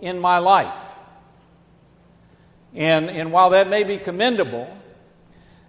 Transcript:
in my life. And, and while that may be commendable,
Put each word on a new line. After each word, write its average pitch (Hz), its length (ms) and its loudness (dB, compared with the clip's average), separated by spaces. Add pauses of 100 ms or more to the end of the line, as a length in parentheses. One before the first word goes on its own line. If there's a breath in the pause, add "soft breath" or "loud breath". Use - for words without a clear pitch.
in 180 180 -8
my 180 160 2
life. 175 400 2 (2000 soft breath)
And, 160 340 0
and 165 240 -8
while 180 180 4
that 190 180 4
may 208 160 0
be 196 120 -4
commendable, 180 720 -4 (1000 soft breath)